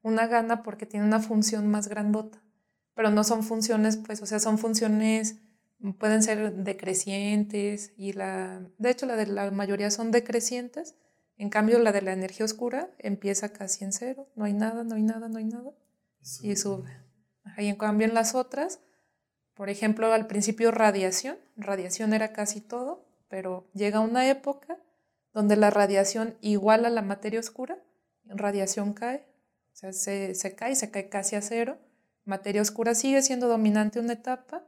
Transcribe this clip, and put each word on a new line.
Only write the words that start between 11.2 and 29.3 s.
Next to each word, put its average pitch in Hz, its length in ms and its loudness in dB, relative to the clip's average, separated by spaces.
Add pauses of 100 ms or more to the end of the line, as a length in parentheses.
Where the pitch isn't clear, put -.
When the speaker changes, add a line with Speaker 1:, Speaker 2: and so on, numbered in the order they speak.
Speaker 1:
En 202 120 -6
cambio, 214 280 4
la 220 140 6
de 202 100 2
la 190 120 -4
energía 185 320 -6
oscura 247 420 -4 (100)
empieza 202 540 -4
casi 196 320 -6
en 196 80 -6
cero, 262 420 -8
no 214 120 -2
hay 208 80 0
nada, 220 300 -2
no 226 120 -6
hay 214 60 2
nada, 226 260 -2
no 226 100 -8
hay 220 60 -6
nada, 240 260 -6 (720)
Speaker 2:
Y 208 100 -2
Speaker 1:
y 98 40 0
Speaker 2:
sube. - 0 -
Speaker 1:
sube. - 400 -4 (480)
Ajá, 208 180 -8
y 202 60 0
en 202 80 0
cambio 214 320 2
en 226 60 0
las 226 200 2
otras, 254 460 -2 (720)
por 196 140 -8
ejemplo, 220 440 2
al 220 140 4
principio 220 440 2
radiación, 214 680 2 (200)
radiación 202 580 -2
era 220 180 0
casi 214 300 -6
todo, 254 440 -8 (220)
pero 185 460 -8
llega 208 260 0
una 233 280 2
época 277 500 -2 (560)
donde 208 220 4
la 208 140 8
radiación 202 680 2
iguala 208 480 4
la 233 140 0
materia 202 380 -4
oscura, 254 360 -10 (480)
radiación 202 720 -2
cae, 247 320 -6 (480)